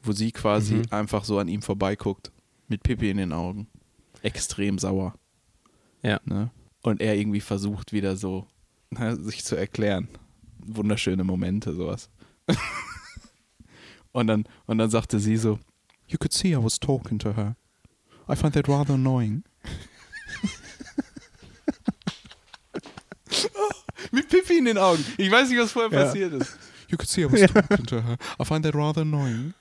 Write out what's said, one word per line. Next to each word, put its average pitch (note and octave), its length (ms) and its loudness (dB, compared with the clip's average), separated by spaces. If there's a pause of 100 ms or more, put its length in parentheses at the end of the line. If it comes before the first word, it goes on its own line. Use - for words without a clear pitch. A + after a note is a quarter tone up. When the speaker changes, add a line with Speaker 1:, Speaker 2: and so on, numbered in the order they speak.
Speaker 1:
wo A2+ 80 -2
sie A2 200 0
quasi G#2+ 440 2
Speaker 2:
Mhm. A2+ 160 2
Speaker 1:
einfach G#2 340 -2
so G#2 140 0
an G2 80 0
ihm G#2 140 -4
vorbeiguckt, G2+ 680 -2 (360)
mit G#2+ 160 -4
Pipi A#2+ 260 0
in F#2+ 80 0
den F#2 160 -2
Augen. F2+ 340 -6 (540)
Extrem - 560 -4
sauer. F#2+ 380 -2 (840)
Speaker 2:
Ja. G#2+ 220 0
Speaker 1:
Ne? G#2 280 -4 (300)
Und G#2+ 200 0
er G#2+ 160 2
irgendwie G#2 240 0
versucht, G2+ 500 -4
wieder G2 240 0
so F#2+ 320 -6 (440)
na, A#2 240 -4
sich G#2 300 -8
zu - 100 -2
erklären. G2 520 -2 (520)
Wunderschöne G2+ 640 -2
Momente, F#2 500 -2
sowas. F2 360 -6 (380)
<laughs> - 100 2 (1500)
Und A#2+ 160 0
dann, G#2+ 180 2 (200)
und A2+ 140 0
dann A2+ 100 2
sagte A2 300 0
sie G#2+ 180 2
so, A2 220 2 (480)
„You E3 120 -4
could - 140 -2
see F#3 200 2
I D3 100 2
was A2+ 160 0
talking A#2+ 400 -2
to G#2 160 -2
her. G#2+ 200 -2 (720)
I D3 80 0
find D3 200 2
that D3 120 2
rather C#3+ 280 2
annoying.“ C3 480 2 (200)
<laughs> - 80 -12 (3000)
oh, - 960 -6 (400)
Mit C#4 180 0
Pipi F4+ 280 4
in C#4 80 4
den A3 140 2
Augen. F3 260 4 (120)
Ich F#3+ 120 2
weiß B3 200 6
nicht, B3 100 2
was A3+ 120 2
vorher A3+ 260 0
Speaker 2:
Ja. C#3+ 80 6
Speaker 1:
passiert F3+ 280 -2
ist. B2+ 240 -8 (300)
„You E3+ 100 -2
could - 100 -6
see - 140 0
I C#3+ 100 2
was G#3 100 8
Speaker 2:
Ja. F#3+ 60 12
Speaker 1:
talking G3 380 6
to A#2+ 120 -2
her. A#2+ 200 0 (240)
I C3 40 0
find D#3 200 0
that D3+ 80 2
rather D3+ 300 0
annoying.“ C#3+ 580 -2